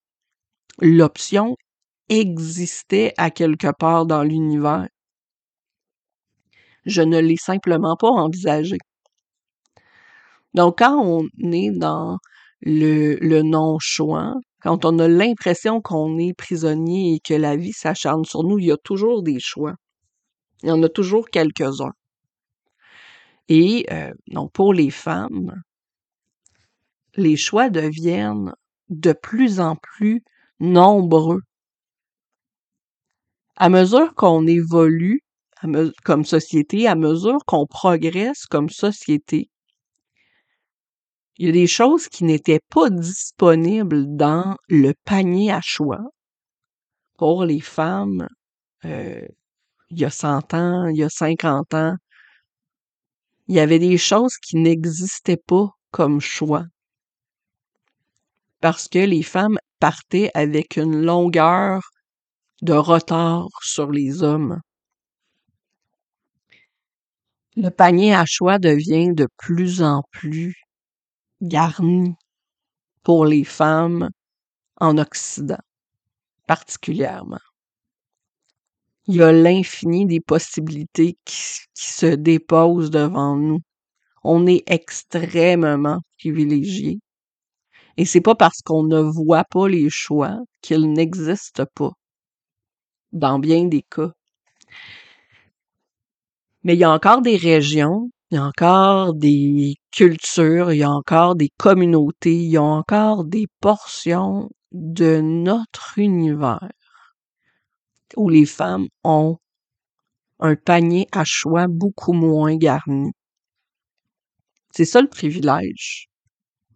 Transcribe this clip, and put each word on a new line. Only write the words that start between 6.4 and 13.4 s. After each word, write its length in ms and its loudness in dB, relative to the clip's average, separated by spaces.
Je 180 0
ne 160 2
l'ai 180 2
simplement 580 -2
pas 140 2
envisagée. 720 -2
Donc, 240 2
quand 200 4
on 280 0
est 260 -2
dans 400 -6
le, 600 0
le 220 2